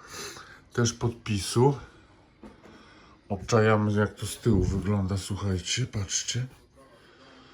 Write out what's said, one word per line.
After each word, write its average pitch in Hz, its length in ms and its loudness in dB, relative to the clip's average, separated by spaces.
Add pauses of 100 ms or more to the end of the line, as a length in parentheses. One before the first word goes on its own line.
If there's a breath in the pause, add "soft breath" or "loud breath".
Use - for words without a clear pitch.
(720 loud breath)
też 117 200 2
podpisu. 120 840 2 (1500 loud breath)
Obczajamy, 107 600 2
jak 104 220 2
to - 120 -8
z - 120 -8
tyłu 101 260 4
wygląda, 95 540 0
słuchajcie, 95 680 -4
patrzcie. 120 640 -4 (1080 loud breath)